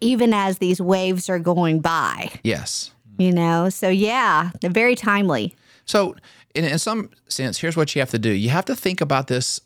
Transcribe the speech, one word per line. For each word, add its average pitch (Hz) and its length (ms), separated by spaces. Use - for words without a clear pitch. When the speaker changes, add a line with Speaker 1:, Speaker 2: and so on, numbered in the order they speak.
Speaker 1:
even 233 340
as 196 240
these 180 220
waves 185 480
are 180 100
going 165 420
by. 156 500
Speaker 2:
Yes. - 480
Speaker 1:
You 185 160
know, 170 360
so 190 200
yeah, 196 600
they're 175 100
very 233 260
timely. 196 580
Speaker 2:
So 196 300
in, 165 100
in 151 140
some 220 320
sense, 131 300
here's 165 180
what 151 180
you 147 60
have 127 100
to 117 80
do. 110 120
You 104 200
have 170 160
to 262 100
think 185 240
about 139 260
this, - 400